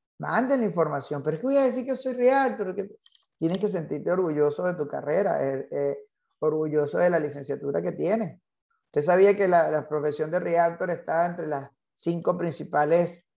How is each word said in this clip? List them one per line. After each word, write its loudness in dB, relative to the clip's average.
Manden 0
la 0
información, -2
pero -2
es -10
que -2
voy 2
a 4
decir 0
que -4
soy -6
realtor, 2
que -8
tienes 0
que 0
sentirte -4
orgulloso 0
de 0
tu -4
carrera, 0
eh, -4
eh, -2
orgulloso 0
de 4
la 2
licenciatura -4
que -4
tienes. -2
¿Usted 0
sabía 6
que 2
la, 4
la -2
profesión -2
de 0
realtor 0
está 0
entre -6
las -6
cinco -2
principales, 0